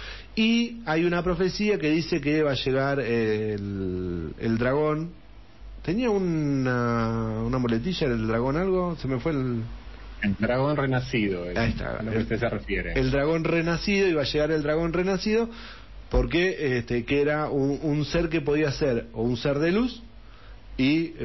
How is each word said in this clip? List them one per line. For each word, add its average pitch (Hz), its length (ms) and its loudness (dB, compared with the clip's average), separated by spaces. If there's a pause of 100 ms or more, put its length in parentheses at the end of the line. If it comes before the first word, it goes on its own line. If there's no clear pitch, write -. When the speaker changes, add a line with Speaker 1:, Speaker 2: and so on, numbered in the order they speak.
(340)
Speaker 1:
Y 233 520 2
hay 160 180 2
una 175 180 2
profecía 185 560 0
que 156 120 0
dice 165 300 2
que 151 220 2
va 143 100 2
a - 20 0
llegar 135 440 2
el, 101 1400 0
el 113 180 0
dragón. 151 520 0 (720)
Tenía 226 260 0
una, 123 1300 2
una 120 140 0
muletilla, 123 500 0
el 113 180 0
dragón 120 300 0
algo, 180 400 0
se - 100 -8
me 131 140 0
fue 160 120 -2
el 123 300 -2 (600)
Speaker 2:
El 101 180 2
dragón 131 360 2
renacido, 123 680 0
es 90 120 -4
Speaker 1:
Ahí 113 140 2
está. - 280 -4
Speaker 2:
a - 40 -6
lo 110 80 -4
que 110 60 -2
Speaker 1:
El, 113 60 2
Speaker 2:
usted 113 180 -2
se 117 80 0
refiere. 95 500 -4
Speaker 1:
el 131 140 2
dragón 156 320 2
renacido, 170 640 2
iba 156 140 2
a - 20 0
llegar 151 260 2
el 156 140 2
dragón 160 300 0
renacido, 196 540 2 (640)
porque, 127 680 2
este, 120 260 -2
que 143 160 2
era 147 300 0
un, 139 320 0
un 151 240 0
ser 170 240 0
que 160 100 0
podía 147 320 2
ser, 123 400 0
o 113 100 -4
un 120 140 0
ser 139 220 0
de 165 140 2
luz, 233 300 0 (720)
y 156 360 4 (120)